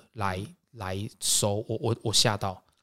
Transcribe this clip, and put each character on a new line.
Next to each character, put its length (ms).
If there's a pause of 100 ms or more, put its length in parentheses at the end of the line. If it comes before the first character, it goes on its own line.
(140)
来， 300 (280)
来 360 (120)
收。 460
我， 140
我， 220
我 100
吓 240
到。 260 (200)